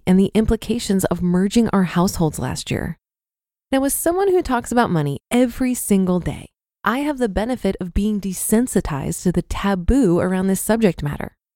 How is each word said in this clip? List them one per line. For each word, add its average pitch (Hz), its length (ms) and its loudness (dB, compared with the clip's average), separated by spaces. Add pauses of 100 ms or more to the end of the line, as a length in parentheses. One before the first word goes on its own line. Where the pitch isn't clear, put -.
and 185 100 6
the 190 160 4
implications 220 760 0
of 175 160 -2
merging 190 480 2
our 196 120 2
households 170 560 0
last - 320 -6
year. - 300 -6 (720)
Now, 269 100 2
as 277 100 0
someone 370 360 0
who 359 140 2
talks 240 280 -2
about 233 220 2
money 147 260 0 (100)
every 247 460 2
single 185 460 0
day, - 300 -8 (340)
I 226 140 0
have 285 200 -2
the 247 100 0
benefit 196 500 -2
of 180 140 -8
being 208 280 0
desensitized 185 1040 -2
to 180 80 2
the 175 100 0
taboo 196 760 0
around 185 260 0
this 190 160 0
subject 214 400 2
matter. - 340 -6 (200)